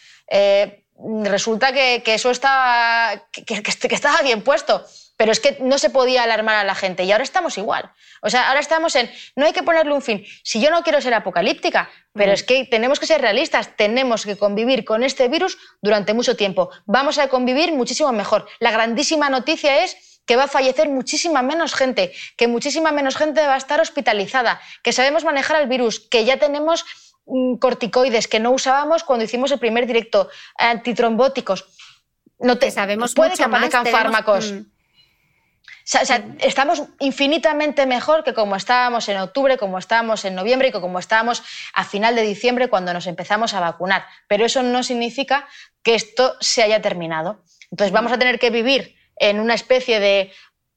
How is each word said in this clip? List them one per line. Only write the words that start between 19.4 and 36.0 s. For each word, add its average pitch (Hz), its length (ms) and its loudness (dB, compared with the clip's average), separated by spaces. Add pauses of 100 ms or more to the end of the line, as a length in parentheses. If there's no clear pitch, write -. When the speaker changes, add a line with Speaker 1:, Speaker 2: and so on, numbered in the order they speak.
Speaker 1:
es 359 140 -4 (280)
que 233 120 2
va 262 80 4
a 277 40 0
fallecer 277 400 2
muchísima 285 540 -2
menos 294 320 -2
gente, 220 380 0 (240)
que 233 100 2
muchísima 277 460 0
menos 277 240 -2
gente 302 280 0
va 277 100 2
a 269 40 0
estar 294 220 -2
hospitalizada, 220 800 -2 (240)
que 233 80 0
sabemos 285 320 0
manejar 302 360 0
el 294 80 0
virus, 247 300 0
que 226 260 0
ya 262 140 4
tenemos, 302 460 0 (420)
mm, 254 300 -2
corticoides 247 720 0
que 220 100 0
no 233 140 0
usábamos 285 500 0
cuando 247 220 -2
hicimos 247 260 -2
el 277 80 0
primer 240 280 0
directo, 226 440 0 (260)
antitrombóticos. 233 1080 0 (720)
No 247 200 2
te 262 80 2
Speaker 2:
Que 202 60 -6
sabemos 208 420 -4
Speaker 1:
puede 320 160 4
Speaker 2:
mucho 359 80 -4
Speaker 1:
que 294 100 2
aparezcan 240 340 2
Speaker 2:
más, 233 80 0
tenemos, 233 120 4
Speaker 1:
fármacos. 214 500 0
Speaker 2:
mm. 196 120 -10
Speaker 1:
O - 1200 -20
sea, 262 180 0